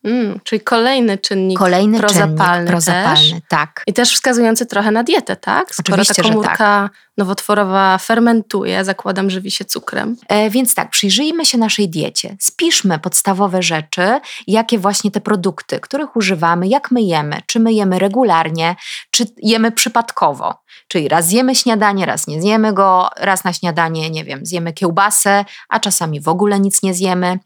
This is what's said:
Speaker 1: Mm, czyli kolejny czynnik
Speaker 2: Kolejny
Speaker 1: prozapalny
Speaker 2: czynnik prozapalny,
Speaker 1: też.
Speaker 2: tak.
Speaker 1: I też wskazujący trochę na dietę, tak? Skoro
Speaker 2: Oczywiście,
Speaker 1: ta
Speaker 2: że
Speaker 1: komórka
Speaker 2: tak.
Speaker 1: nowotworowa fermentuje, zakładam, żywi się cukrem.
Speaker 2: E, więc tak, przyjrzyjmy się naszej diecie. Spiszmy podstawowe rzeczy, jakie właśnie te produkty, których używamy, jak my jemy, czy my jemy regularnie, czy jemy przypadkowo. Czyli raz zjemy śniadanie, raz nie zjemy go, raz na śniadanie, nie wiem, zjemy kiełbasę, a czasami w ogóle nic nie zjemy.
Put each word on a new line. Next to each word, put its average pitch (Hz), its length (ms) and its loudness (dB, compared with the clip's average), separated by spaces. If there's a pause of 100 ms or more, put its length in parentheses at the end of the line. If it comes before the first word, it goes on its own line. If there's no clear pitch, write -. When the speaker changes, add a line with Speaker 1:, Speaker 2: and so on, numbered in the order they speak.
Speaker 1:
Mm, 214 400 -2
czyli - 180 -4
kolejny 233 560 2
czynnik 190 420 -2
Speaker 2:
Kolejny 190 400 4
Speaker 1:
prozapalny 175 560 2
Speaker 2:
czynnik 175 160 -2
prozapalny, 175 600 2
Speaker 1:
też. 165 160 -8
Speaker 2:
tak. 151 400 -4
Speaker 1:
I 214 60 -4
też 240 200 2
wskazujący 233 520 2
trochę 208 260 0
na 226 120 2
dietę, 262 320 0
tak? - 400 -2
Skoro 196 180 -2
Speaker 2:
Oczywiście, 196 220 2
Speaker 1:
ta - 80 2
Speaker 2:
że 220 60 4
Speaker 1:
komórka 214 280 0
Speaker 2:
tak. 208 340 2 (260)
Speaker 1:
nowotworowa 196 800 2
fermentuje, 208 880 0
zakładam, 196 440 -2
żywi 190 220 -6
się - 140 -6
cukrem. - 500 -6 (140)
Speaker 2:
E, 208 200 2
więc 247 260 0
tak, 175 140 -4
przyjrzyjmy 294 560 0
się 254 120 0
naszej 208 320 0
diecie. - 500 -6
Spiszmy 196 600 0
podstawowe 185 640 -2
rzeczy, 175 560 -2 (280)
jakie 220 320 0
właśnie 202 320 0
te 202 100 -4
produkty, 180 580 -4
których 277 360 -8
używamy, 175 520 0
jak 269 240 0
my 247 100 2
jemy, 156 440 0
czy - 140 -2
my 226 140 4
jemy 190 260 2
regularnie, 180 760 2 (360)
czy - 140 0 (120)
jemy 226 340 2
przypadkowo. 226 920 -2 (240)
Czyli 151 200 -2
raz 165 200 2
zjemy 254 280 2
śniadanie, 202 500 2
raz - 220 -4
nie 156 140 -6
zjemy 214 320 2
go, 185 440 4
raz 190 260 -2
na 180 100 0
śniadanie, 165 560 -2
nie 156 160 -6
wiem, 139 200 -12
zjemy 170 280 -6
kiełbasę, 202 720 2 (240)
a 226 100 0
czasami 160 420 -4
w 147 60 -2
ogóle 196 320 2
nic 196 240 0
nie 190 100 0
zjemy. 180 520 -2